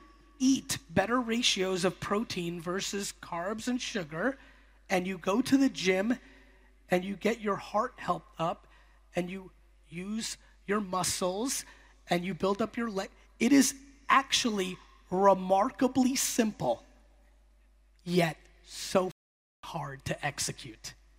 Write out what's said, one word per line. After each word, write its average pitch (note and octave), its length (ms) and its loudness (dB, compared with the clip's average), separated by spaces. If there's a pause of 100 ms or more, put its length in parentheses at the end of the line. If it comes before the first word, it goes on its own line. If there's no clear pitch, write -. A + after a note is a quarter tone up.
(400)
eat C4 380 2 (100)
better G3+ 320 2
ratios G3 640 0
of F3+ 140 0
protein F3 600 -4
versus F#3+ 600 -6
carbs G3 460 -6
and B3 160 -2
sugar, F3+ 560 -4 (500)
and F3+ 180 0
you F#3+ 120 -6
go G3+ 240 0
to C4+ 140 4
the C4+ 120 6
gym, F#3+ 500 0 (720)
and F3+ 140 2
you G3 120 -6
get A3+ 240 -2
your G3+ 160 -2
heart G#3+ 420 -2
health E3+ 240 -4 (160)
up, E3+ 280 -4 (500)
and F3+ 120 -2
you F#3 220 -12 (380)
use G3+ 500 -8 (260)
your G#3 160 -2
muscles, F#3 840 -2 (440)
and F3 160 0
you F#3+ 100 -4
build G3 280 0
up G#3+ 140 -6
your A#3 120 -4
leg. G3 220 -6 (300)
It A#3+ 120 4
is C#4 220 6 (340)
actually G#3 680 2 (320)
remarkably G3 1040 4
simple, - 720 0 (1160)
yet E3+ 340 2 (260)
so - 460 -2 (540)
hard C#3+ 400 -10
to - 200 -6
execute. - 720 -8 (240)